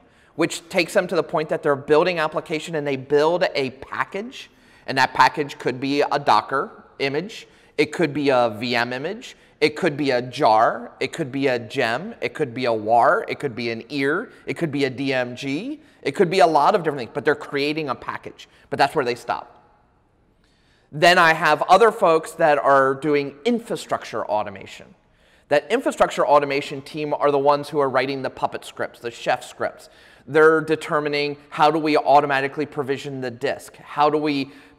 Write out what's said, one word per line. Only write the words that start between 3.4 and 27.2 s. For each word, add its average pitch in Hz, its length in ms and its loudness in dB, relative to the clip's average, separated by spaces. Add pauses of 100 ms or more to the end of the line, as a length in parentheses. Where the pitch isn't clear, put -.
a 135 160 -4
package, - 800 -12 (360)
and 123 120 -4
that 131 160 4
package 139 440 2
could 127 220 -4
be 139 200 0
a - 180 0
Docker 135 680 0 (140)
image, 147 480 -6 (300)
it 151 160 0
could 151 220 -2
be 143 140 -2
a 120 300 2
V 120 160 -4
M 120 180 0
image, 170 440 -10 (240)
it 156 160 2
could 156 200 -2
be 139 140 -2
a 123 120 2
jar, 123 760 2
it 131 120 -6
could 135 200 -8
be 139 160 0
a 123 100 0
gem, 123 600 -4
it 117 140 -6
could 131 200 -6
be 127 120 -4
a 117 60 2
war, 117 560 2
it 123 100 -6
could 135 160 -8
be 117 160 -6
an 113 180 -8
ear, 147 420 -2 (160)
it - 80 -6
could 165 160 -4
be 139 140 -2
a 135 60 0
D 135 220 -6
M 123 240 -4
G, 170 440 -8 (220)
it 139 100 -4
could 175 180 2
be 190 100 2
a 175 60 8
lot 160 280 4
of 196 80 2
different 147 160 -2
things, 113 160 -10
but 135 100 -6
they're 147 100 4
creating 151 540 -4
a 123 60 -4
package, - 540 -14 (220)
but 127 80 -6
that's 139 160 2
where 147 100 0
they 120 100 -2
stop. - 360 -8 (1400)
Then 170 260 6
I 165 140 6
have 156 300 2
other 196 280 6
folks 165 420 2
that 156 260 4
are 135 360 4
doing 139 400 -2 (100)
infrastructure 165 840 -4
automation. - 680 -8 (540)
That 143 220 0
infrastructure 220 540 0
automation 143 580 0
team 151 300 -8
are 147 180 2